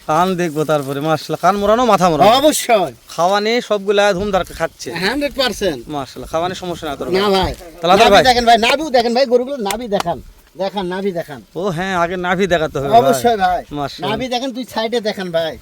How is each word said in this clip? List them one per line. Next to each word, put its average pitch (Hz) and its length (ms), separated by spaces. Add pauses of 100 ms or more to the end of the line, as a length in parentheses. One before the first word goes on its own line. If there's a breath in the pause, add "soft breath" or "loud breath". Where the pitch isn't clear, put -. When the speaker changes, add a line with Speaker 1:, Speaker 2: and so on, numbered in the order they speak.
Speaker 1:
কান 175 300
দেখবো, 156 280
তারপরে 139 360
মাশাআল্লাহ, 156 420
কান 190 140
মোড়ানো, 214 280
মাথা 185 260
মোড়ানো। 165 200
Speaker 2:
অবশ্যই। 233 600 (160)
Speaker 1:
খাওয়া 190 320
নিয়ে 226 200
সবগুলা 202 520
ধুমধার 190 320
খাচ্ছে। - 480
Speaker 2:
হান্ড্রেড 233 440
পার্সেন্ট। 190 520
Speaker 1:
মাশাআল্লাহ, 135 420
খাওয়া 165 180
নিয়ে 185 120
সমস্যা 175 260
নেই 143 80
আতর 131 140
Speaker 2:
না 185 120
Speaker 1:
ভাই। 202 100
Speaker 2:
ভাই। 180 240 (260)
Speaker 1:
তাহলে 170 120
আতর 214 100
Speaker 2:
নাভি 277 120
Speaker 1:
ভাই। 180 100
Speaker 2:
দেখেন 240 200
ভাই, 233 140
নাভিও 269 320
দেখেন 233 240
ভাই, 269 120
গরুগুলো 247 300
নাভি 214 320
দেখান। 170 340 (340)
দেখান, 185 300
নাভি 190 260
দেখান। 151 300 (120)
Speaker 1:
ও 180 140
হ্যাঁ, 185 280
আগে 170 200
নাভি 180 300
দেখাতে 156 320
হবে 139 100
ভাই। 226 120
Speaker 2:
অবশ্যই 240 360
ভাই। 180 340
Speaker 1:
মাশাআল্লাহ। 147 400
Speaker 2:
নাভি 233 180
দেখেন, 247 220
দুই 240 140 (100)
সাইডে 226 260
দেখেন 196 300
ভাই। 160 320